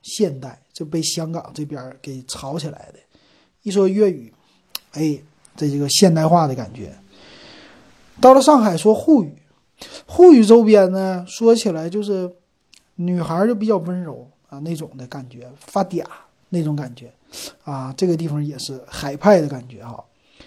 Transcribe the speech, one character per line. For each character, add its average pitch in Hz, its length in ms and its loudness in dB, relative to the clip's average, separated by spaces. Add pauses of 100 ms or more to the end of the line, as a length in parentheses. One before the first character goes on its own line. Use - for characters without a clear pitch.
现 160 380 -6
代， 127 200 -20 (120)
就 - 120 -16
被 160 180 -6
香 160 280 -8
港 165 240 -12
这 147 100 -10
边 143 160 -14
儿 131 220 -20
给 131 240 -16
炒 143 320 -12
起 156 100 -10
来 - 240 -18
的。 - 60 -20 (640)
一 208 80 -8
说 190 160 2
粤 196 240 2
语， 123 220 -14 (600)
哎， 151 260 -4 (380)
这， 151 140 -4
这 143 80 -4
个 143 100 -4
现 180 260 4
代 156 120 0
化 165 200 2
的 135 80 -6
感 120 200 -12
觉。 104 180 -16 (1300)
到 254 140 10
了 269 80 6
上 285 180 4
海 208 160 0
说 214 180 2
沪 254 280 2
语， 147 120 -10 (720)
沪 349 260 8
语 233 120 8
周 226 180 8
边 208 300 4
呢， 185 360 -6
说 226 260 2
起 226 160 -2
来 165 180 -8
就 202 140 -6
是 190 280 -6 (680)
女 175 240 -4
孩 160 140 -6
儿 190 120 0
就 240 80 0
比 214 120 -6
较 220 120 0
温 180 240 -8
柔 123 260 -16 (200)
啊， 139 120 -20
那 165 160 -10
种 151 200 -14
的 123 100 -18
感 131 240 -16
觉， 123 280 -20
发 - 260 -6
嗲 175 200 -8 (460)
那 175 120 -4
种 151 140 -4
感 127 180 -10
觉 117 180 -20 (520)
啊， 135 320 -12
这 190 100 -4
个 170 100 0
地 165 120 -8
方 147 160 -6
也 147 140 -10
是 135 280 -14
海 143 300 -12
派 196 240 4
的 151 80 -6
感 127 200 -12
觉 - 160 -20
哈。 117 200 -20 (420)